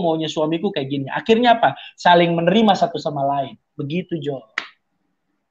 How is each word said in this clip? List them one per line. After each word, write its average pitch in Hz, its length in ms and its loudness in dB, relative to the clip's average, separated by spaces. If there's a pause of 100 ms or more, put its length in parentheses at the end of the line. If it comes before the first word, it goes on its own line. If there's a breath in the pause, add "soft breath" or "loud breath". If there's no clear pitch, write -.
maunya 160 240 -2
suamiku 165 480 -4
kayak 139 160 -6
gini. 139 160 -6
Akhirnya 226 480 2
apa? 165 240 0 (160 loud breath)
Saling 175 400 4
menerima 190 400 4
satu 165 240 -2
sama 147 240 -6
lain. 139 320 -4 (240)
Begitu, 165 400 -6
Jo. 139 240 -8 (1080)